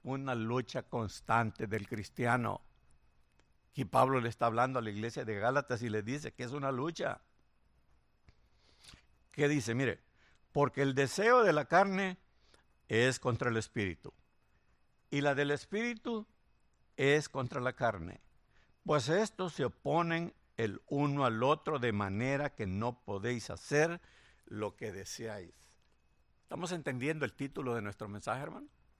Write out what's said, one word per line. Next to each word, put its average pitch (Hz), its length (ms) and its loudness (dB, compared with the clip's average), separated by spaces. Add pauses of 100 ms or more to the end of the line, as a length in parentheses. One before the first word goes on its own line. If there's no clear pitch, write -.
Una 135 320 -4
lucha 117 500 -2
constante 113 800 0
del 101 200 -4
cristiano. 117 760 -2 (1120)
Y 143 100 -4
Pablo 127 360 4
le 117 100 0
está 117 160 0
hablando 123 320 2
a 117 40 -2
la 110 80 -4
iglesia 113 360 -6
de 107 120 -4
Gálatas 123 440 0
y 120 80 -2
le 107 120 0
dice 135 300 -6
que 123 120 -10
es 120 80 -8
una 139 200 -2
lucha. 147 480 -4 (2000)
¿Qué 147 180 2
dice? 131 260 0
Mire, 123 280 -2 (480)
porque 143 320 2
el 139 120 2
deseo 208 480 6
de 185 120 8
la 147 100 2
carne 190 540 2 (680)
es 123 320 4
contra 123 300 0
el 113 80 0
espíritu, 101 560 -4 (960)
y 143 140 -2
la 143 120 4
del 143 160 2
espíritu 220 760 -4 (680)
es 143 360 4
contra 131 280 -4
la 127 140 -2
carne. 95 480 -2 (640)
Pues 143 240 2
estos 185 460 0
se 139 100 -2
oponen 165 680 -2 (240)
el 107 300 -2
uno 143 360 0
al 113 180 2
otro, 151 360 2
de 120 140 0
manera 117 640 -2
que 107 120 -6
no 110 340 -4
podéis 107 480 -6
hacer 165 540 0 (420)
lo 104 320 -6
que 107 160 -8
deseáis. 98 640 -12 (880)
¿Estamos 170 300 -8
entendiendo 147 520 -4
el 110 80 -4
título 139 420 -4
de 113 60 -2
nuestro 104 280 -8
mensaje, 110 340 -6
hermano? 269 260 -12 (320)